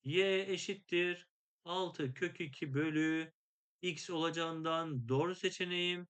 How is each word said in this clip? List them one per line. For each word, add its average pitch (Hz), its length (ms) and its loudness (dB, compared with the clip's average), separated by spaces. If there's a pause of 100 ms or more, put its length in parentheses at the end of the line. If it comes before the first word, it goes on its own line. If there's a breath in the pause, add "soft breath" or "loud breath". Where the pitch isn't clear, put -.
y 190 480 4
eşittir 180 760 0 (380)
altı 170 480 -2
kök 175 280 -4
iki 147 320 -4
bölü 160 580 2 (500)
x 175 280 -4
olacağından 160 1000 0
doğru 160 260 2
seçeneğim 180 760 -2